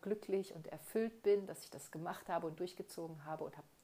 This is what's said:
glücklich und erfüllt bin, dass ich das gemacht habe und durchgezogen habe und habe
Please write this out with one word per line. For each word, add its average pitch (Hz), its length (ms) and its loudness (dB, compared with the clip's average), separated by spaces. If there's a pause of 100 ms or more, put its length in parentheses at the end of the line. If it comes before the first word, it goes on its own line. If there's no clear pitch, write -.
glücklich 196 520 2
und 160 140 -10
erfüllt 226 560 0
bin, 202 240 8
dass - 160 -6
ich - 80 -14
das - 180 -12
gemacht 175 400 -4
habe 170 160 2
und 160 140 -2
durchgezogen 165 640 -6
habe 156 200 -4
und - 120 -8
habe - 100 -14 (160)